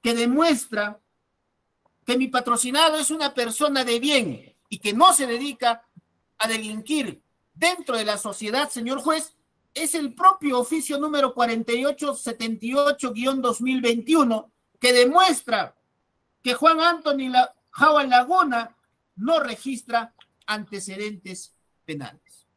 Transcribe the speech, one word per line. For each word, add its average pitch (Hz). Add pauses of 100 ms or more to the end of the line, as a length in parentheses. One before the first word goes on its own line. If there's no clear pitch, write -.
que 233
demuestra 233 (1040)
que 247
mi 262
patrocinado 254
es 302
una 294
persona 262
de 233
bien 240 (120)
y -
que 208
no 302
se 269
dedica 240 (520)
a 220
delinquir 220 (320)
dentro 320
de 220
la 208
sociedad, 220
señor 247
juez, 320 (380)
es 311
el 285
propio 330
oficio 285
número 285
cuarenta 233
y 247
ocho 285
setenta 226
y 247
ocho 285
guion 254
dos 240
mil 254
veintiuno, 233 (300)
que 247
demuestra 247 (640)
que 247
Juan 320
Anthony 311
La-, 247 (160)
Jauja 294
Laguna 254 (400)
no 294
registra 233 (320)
antecedentes 202 (300)
penales. - (100)